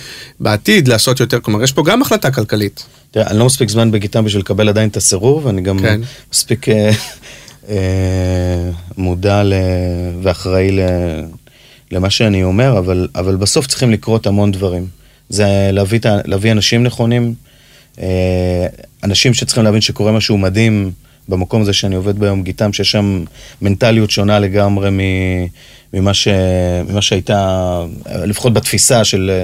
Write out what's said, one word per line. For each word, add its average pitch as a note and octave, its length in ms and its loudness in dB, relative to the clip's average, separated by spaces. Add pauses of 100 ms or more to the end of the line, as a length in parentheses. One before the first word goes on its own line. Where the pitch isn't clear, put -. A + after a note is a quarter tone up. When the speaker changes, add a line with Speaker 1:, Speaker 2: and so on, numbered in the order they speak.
(400)
Speaker 1:
בעתיד B2+ 480 2
לעשות B2 320 2
יותר, A#2+ 200 0
כלומר, G#2+ 220 -2
יש C3+ 100 0
פה D#3+ 140 0
גם A#3 160 4
החלטה A3 280 0
כלכלית. G#2+ 540 -4 (260)
Speaker 2:
תראה, A2 160 0
אני G#2 120 0
לא A#2+ 80 6
מספיק B2 240 0
זמן A2+ 200 2
בגיטם G#2+ 340 0
בשביל G2+ 160 0
לקבל G2 280 0
עדיין G#2+ 200 2
את G2+ 80 -6
הסירוב, A#2+ 500 0
אני G2+ 140 0
גם G2 180 0
Speaker 1:
כן. G#2+ 220 0 (320)
Speaker 2:
מספיק, - 360 -2
אה, G#2+ 220 4 (800)
אה, G#2 80 -4 (1200)
מודע G2 440 0
ל-, G2 120 2 (680)
ואחראי F#2 480 0
ל-, F#2+ 100 2 (1120)
למה F#2 200 -2
שאני G2+ 340 2
אומר, A2 340 2
אבל, F2+ 360 0
אבל F#2+ 220 -2
בסוף A#2+ 300 0
צריכים B2 240 0
לקרות A2 360 0
המון G2+ 260 2
דברים. F#2 340 -2 (420)
זה G2 440 2
להביא G2 260 0
את A2+ 80 -2
ה-, G#2 180 2
להביא G2 280 0
אנשים A2 320 2
נכונים, A#2 500 0 (680)
אה, F#2 60 -6 (1000)
אנשים G2+ 300 2
שצריכים A2 300 0
להבין G#2+ 160 4
שקורה G#2 320 0
משהו G#2+ 260 0
מדהים G2+ 520 0 (380)
במקום G2 340 0
הזה G2+ 100 0
שאני G2 220 -2
עובד F#2+ 240 -2
ביום, G2 240 0
גיטם, F#2+ 300 -2
שיש - 180 -2
שם G2+ 340 0 (380)
מנטליות G#2 480 2
שונה G#2 280 2
לגמרי G2+ 520 2
מ-, F#2+ 560 0 (520)
ממה G2 160 2
ש-, - 140 0 (600)
ממה G2 140 -2
שהייתה, F#2 800 0 (440)
לפחות G#2+ 300 0
בתפיסה G#2+ 500 2
של, F#2+ 260 0 (140)